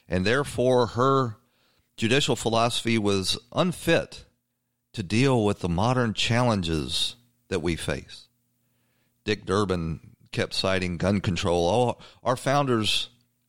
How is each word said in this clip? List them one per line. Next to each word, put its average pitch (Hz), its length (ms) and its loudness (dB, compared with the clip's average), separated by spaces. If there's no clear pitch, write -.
and 92 180 -2
therefore 123 600 2
her 127 480 0
judicial 123 380 2
philosophy 113 640 0
was 98 400 0
unfit 165 720 -2
to 113 80 -6
deal 117 420 2
with 101 160 0
the 92 80 -2
modern 113 440 0
challenges 95 1000 0
that 95 120 -2
we 82 160 -2
face. - 500 -8
Dick 104 220 -4
Durbin 92 540 0
kept 110 200 -4
citing 92 440 -2
gun 92 240 0
control. 85 480 0
"Oh, 117 300 0
our 123 120 0
founders 127 760 0